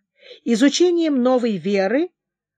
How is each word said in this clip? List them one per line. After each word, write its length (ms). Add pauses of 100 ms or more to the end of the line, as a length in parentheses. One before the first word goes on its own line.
(440)
изучением 800
новой 360
веры, 540 (460)